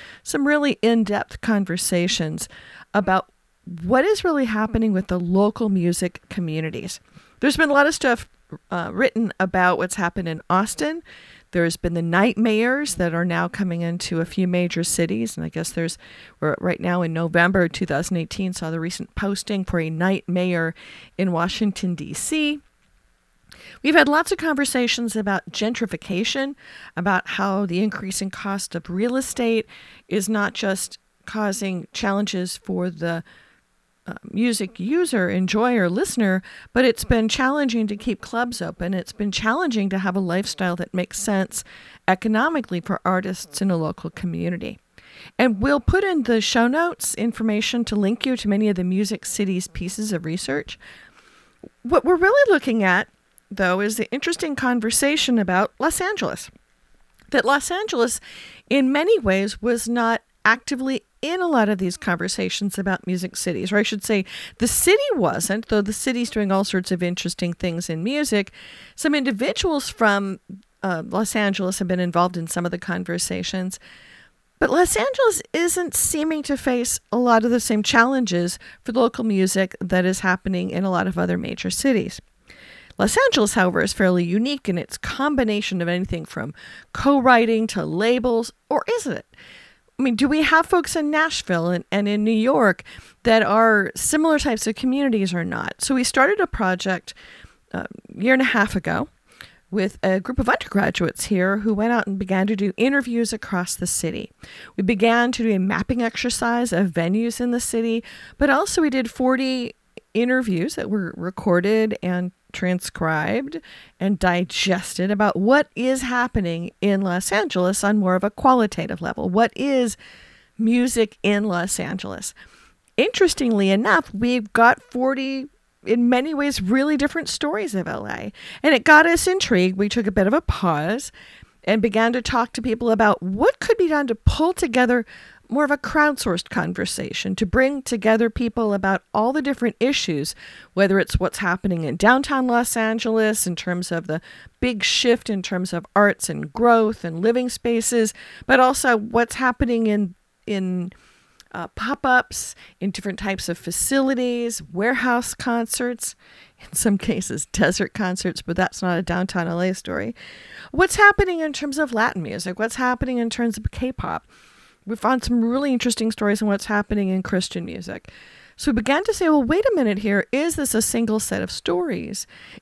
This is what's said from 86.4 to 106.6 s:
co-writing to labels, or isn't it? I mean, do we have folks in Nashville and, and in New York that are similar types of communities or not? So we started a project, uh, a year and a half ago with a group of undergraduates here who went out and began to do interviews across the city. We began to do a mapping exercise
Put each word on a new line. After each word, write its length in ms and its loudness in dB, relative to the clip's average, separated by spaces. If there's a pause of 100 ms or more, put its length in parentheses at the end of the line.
co-writing 720 4
to 160 -4
labels, 680 0 (160)
or 180 0
isn't 300 -2
it? 80 -14 (760)
I 40 0
mean, 120 2
do 120 2
we 160 2
have 240 4
folks 280 2
in 140 -2
Nashville 640 0
and, 200 -2
and 160 0
in 160 0
New 60 2
York 540 2 (400)
that 180 6
are 540 4
similar 420 2
types 300 -2
of 80 -2
communities 580 0
or 100 -2
not? 360 -6
So 160 0
we 80 2
started 360 2
a 60 0
project, 720 -4 (580)
uh, 120 -6 (300)
a 80 -8
year 100 6
and 100 4
a 20 2
half 300 2
ago 340 -2 (640)
with 320 -2
a 160 2
group 180 -8
of 120 0
undergraduates 760 0
here 320 2
who 160 0
went 200 0
out 120 0
and 140 -4
began 260 0
to 100 0
do 220 -2
interviews 560 0
across 420 -4
the 120 -6
city. 440 -6 (440)
We 80 -2
began 480 4
to 100 -4
do 80 2
a 100 2
mapping 440 0
exercise 680 -2